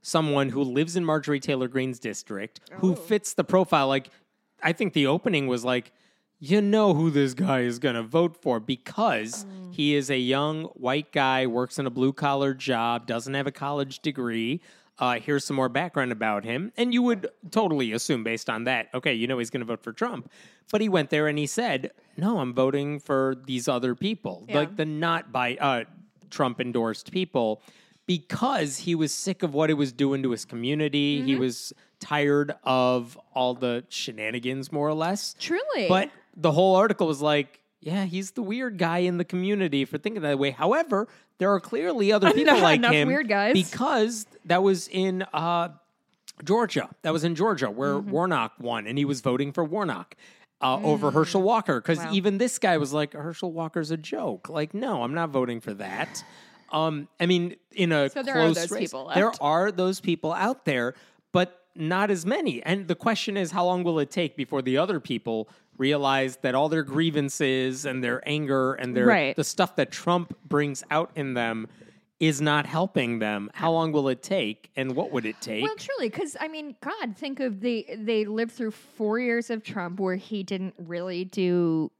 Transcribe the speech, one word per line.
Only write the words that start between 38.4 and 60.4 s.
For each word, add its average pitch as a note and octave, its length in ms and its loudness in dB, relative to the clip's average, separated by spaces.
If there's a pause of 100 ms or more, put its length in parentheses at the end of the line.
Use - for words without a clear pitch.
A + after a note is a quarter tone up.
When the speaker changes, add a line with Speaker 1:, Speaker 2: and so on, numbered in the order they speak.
Speaker 1:
weird A3+ 340 -4
guy F3 220 2
in F3+ 180 2
the F3 80 0
community F3+ 600 0
for D3+ 120 -6
thinking G#3+ 240 -4
that D3 160 2
way." C#3 140 2
However, A3 560 2 (320)
there F#3+ 120 4
are G3+ 80 4
clearly A#3+ 520 2
other G#3 200 6
Speaker 2:
<laughs> - 20 4
Speaker 1:
people D4+ 200 6
Speaker 2:
Not - 80 8
Speaker 1:
like D#4 180 8
Speaker 2:
enough B3 140 4
Speaker 1:
him D3+ 140 6
Speaker 2:
weird C4+ 200 0
guys. G#3 260 2
Speaker 1:
because A#3 720 2 (200)
that F3 160 4
was F#3+ 280 4
in, F#3 340 -2 (100)
uh, E3+ 360 0 (760)
Georgia. F#3 460 0 (140)
That D#3+ 100 0
was D#3+ 100 0
in E3+ 120 0
Georgia, D#3 360 0
where C3+ 240 0
Speaker 2:
Mm-hmm. G3 160 -4
Speaker 1:
Warnock D3+ 480 0
won, A#2 280 -4
and A#2+ 100 -2
he C#3+ 80 2
was C3+ 160 -2
voting C3+ 300 0
for E3+ 120 -2
Warnock, D#3 520 -4 (460)
uh, C3 220 2
over D3 260 4
Speaker 2:
Mm. C3 40 0
Speaker 1:
Herschel D#3+ 280 4
Walker, G3 400 2
'cause E3+ 160 0
Speaker 2:
Wow. E3 140 -6
Speaker 1:
even G3 260 2
this B3 220 0
guy F3+ 180 4
was C#3+ 160 -2
like, D3 200 -2
"Herschel D#3+ 380 -8
Walker's D#3+ 400 -4
a E3 60 -2
joke." D3+ 520 -6
Like, D#3 240 -4
no, G3+ 300 -4
I'm B2 100 -2
not E3 160 -2
voting B2+ 320 0
for A2 140 -8
that. G2+ 480 -8 (480)
Um, D#3 360 -2 (120)
I F3 80 2
mean, F3 280 2 (160)
in F3 200 0
a D3 180 4
Speaker 2:
So C4+ 140 -6
there D#3+ 120 -2
are D#3+ 100 6
Speaker 1:
close E3 100 6
Speaker 2:
those F3 160 -2
Speaker 1:
race, F#3 200 -2
Speaker 2:
people C3 220 -10
Speaker 1:
there F#3 120 4
Speaker 2:
left. A3+ 160 -2
Speaker 1:
are E3 300 2
those F#3 280 0
people D#3+ 340 -2
out G#3+ 320 -2